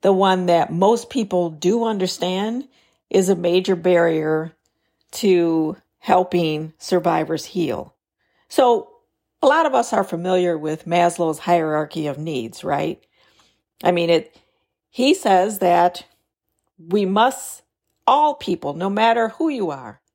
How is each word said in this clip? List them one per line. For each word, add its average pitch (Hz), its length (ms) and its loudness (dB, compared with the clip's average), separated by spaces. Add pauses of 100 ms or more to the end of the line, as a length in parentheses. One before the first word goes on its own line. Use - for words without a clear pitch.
the 196 120 4
one 185 340 2
that 165 260 2
most 208 380 2
people 185 400 -2
do 190 340 0
understand 196 800 -4 (440)
is 190 180 2
a 190 60 4
major 180 400 0
barrier 165 760 0 (600)
to 170 680 0 (220)
helping 170 800 0
survivors 165 680 -2
heal. - 480 -6 (560)
So 240 420 2 (500)
a 302 60 4
lot 311 180 4
of 277 80 -2
us 240 200 0
are 196 100 0
familiar 180 540 -2
with 156 280 -8
Maslow's 170 540 0
hierarchy 156 680 -2
of 139 140 -6
needs, 143 440 -8
right? 151 400 -4 (800)
I 180 80 2
mean, 170 200 0
it, 156 280 -2 (500)
he 277 260 2
says 202 440 0
that 175 460 2 (720)
we 185 280 -2
must, 220 580 -2 (420)
all 294 300 4
people, 147 400 -8
no 185 160 -4
matter 226 380 2
who 320 200 -4
you 214 220 -4
are 123 300 -14 (140)